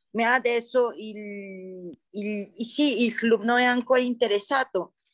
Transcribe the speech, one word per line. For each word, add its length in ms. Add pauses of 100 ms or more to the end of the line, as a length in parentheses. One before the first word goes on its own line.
(120)
Ma 200
adesso 640
il, 960 (180)
il, 420 (120)
sì, 400
il 100
club 280
non 160
è 60
ancora 360
interessato, 920 (200)